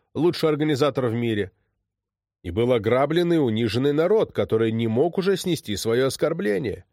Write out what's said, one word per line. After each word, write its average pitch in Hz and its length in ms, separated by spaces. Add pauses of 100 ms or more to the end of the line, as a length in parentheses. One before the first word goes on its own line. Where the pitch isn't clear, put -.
(140)
лучший 160 360
организатор 143 560
в 113 80
мире. 110 380 (880)
И 90 80
был 120 220
ограбленный 143 640
и 160 40
униженный 120 520
народ, 175 400
который 113 400
не 113 160
мог 147 300
уже 190 180
снести 160 400
свое 120 300
оскорбление. 156 880